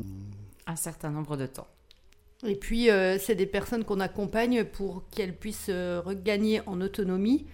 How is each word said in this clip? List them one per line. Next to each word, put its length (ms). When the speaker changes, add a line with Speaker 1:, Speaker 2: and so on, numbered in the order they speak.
Speaker 1:
Un 100
certain 320
nombre 260
de 100
temps. 220
Speaker 2:
Et 100
puis, 340
euh, 300
c'est 160
des 100
personnes 380
qu'on 160
accompagne 640
pour 460
qu'elles 260
puissent, 320
euh, 360
regagner 640
en 140
autonomie 760